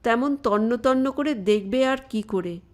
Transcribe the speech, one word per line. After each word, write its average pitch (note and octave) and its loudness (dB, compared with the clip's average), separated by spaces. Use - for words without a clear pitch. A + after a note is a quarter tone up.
তেমন B3 0
তন্ন A3+ 0
তন্ন C4 2
করে C#4+ -2
দেখবে G#3+ 0
আর C4 0
কি G#3+ -4
করে? F3 -6